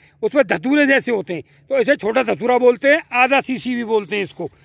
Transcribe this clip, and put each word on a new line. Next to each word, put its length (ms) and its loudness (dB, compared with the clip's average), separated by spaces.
उस 100 -2
पर 140 2
धतूरे 400 0
जैसे 260 0
होते 220 -4
हैं, 80 -10
तो 60 -2
ऐसे 200 2
छोटा 280 -2
धतूरा 340 0
बोलते 300 4
हैं, 140 4
आधा 280 2
सीसी 320 -6
भी 120 -4
बोलते 300 -2
हैं 60 -2
इसको, 260 -8